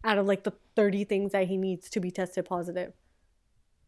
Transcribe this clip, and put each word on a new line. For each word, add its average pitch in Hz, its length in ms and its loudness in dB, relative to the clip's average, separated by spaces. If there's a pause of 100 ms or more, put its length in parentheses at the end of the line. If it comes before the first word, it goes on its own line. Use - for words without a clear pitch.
out 220 120 4
of, 196 100 4
like, 196 180 2
the 208 80 -2 (240)
thirty 202 280 4
things 196 280 -2
that 190 160 2
he 190 80 -2
needs 190 340 -4
to 214 100 -2
be 180 100 -2
tested 185 360 -4
positive." 175 460 -6 (960)